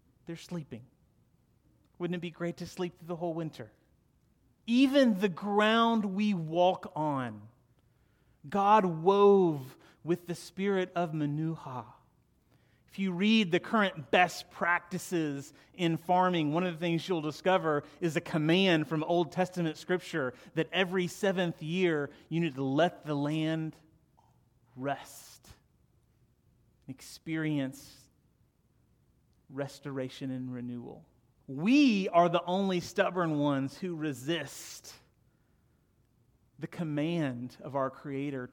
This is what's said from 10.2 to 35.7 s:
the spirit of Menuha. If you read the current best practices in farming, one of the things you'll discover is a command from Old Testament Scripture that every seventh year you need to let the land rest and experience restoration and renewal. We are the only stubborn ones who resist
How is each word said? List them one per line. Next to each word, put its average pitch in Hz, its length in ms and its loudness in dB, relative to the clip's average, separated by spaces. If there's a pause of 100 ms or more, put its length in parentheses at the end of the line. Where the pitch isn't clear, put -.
the 170 80 -6
spirit 190 600 -2
of 170 180 -2
Menuha. 151 720 -4 (1000)
If - 120 -12
you 190 120 0
read 202 400 4
the 175 80 4
current 190 520 -2
best 180 400 2
practices 170 1000 -2 (220)
in 165 240 0
farming, 180 560 2
one 175 100 0
of 175 100 -2
the 160 60 -12
things 165 300 -2
you'll 170 120 0
discover 156 640 0 (160)
is 165 160 -2
a 170 60 -2
command 160 680 2
from 156 160 -2
Old 170 280 0
Testament 180 460 -2
Scripture 165 560 -4 (200)
that 156 180 -2
every 180 360 0
seventh 180 560 -2
year 160 480 0 (180)
you 160 100 -2
need 165 140 0
to 135 100 -6
let 151 420 0
the 151 100 -4
land 156 600 -2 (1000)
rest - 720 -12 (1400)
and 131 80 -14
experience 156 960 -4 (1600)
restoration 135 840 -10
and 127 220 -8
renewal. 120 500 -12 (440)
We 196 640 2
are 175 200 6
the 170 160 0
only 185 340 0
stubborn 175 600 -2
ones 135 380 0
who 175 180 -6
resist 147 960 -8 (1700)